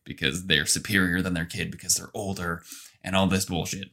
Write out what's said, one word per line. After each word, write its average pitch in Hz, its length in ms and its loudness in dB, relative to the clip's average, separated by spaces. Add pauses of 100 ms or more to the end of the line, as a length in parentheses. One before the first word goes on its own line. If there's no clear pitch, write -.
because 85 400 -2
they're 76 200 4
superior 92 560 2
than 90 120 0
their 85 120 0
kid 90 260 -4
because - 240 -2
they're - 180 -8
older 90 500 -4 (380)
and 92 140 -4
all 95 120 6
this 95 180 2
bullshit. - 480 -4